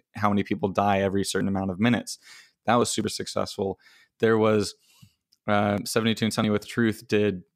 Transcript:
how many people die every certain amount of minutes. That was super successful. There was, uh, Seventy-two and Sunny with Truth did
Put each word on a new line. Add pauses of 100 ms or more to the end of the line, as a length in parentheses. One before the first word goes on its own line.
(140)
how
many
people
die
every
certain
amount
of
minutes. (460)
That
was
super
successful. (400)
There
was, (720)
uh,
Seventy-two
and
Sunny
with
Truth
did (140)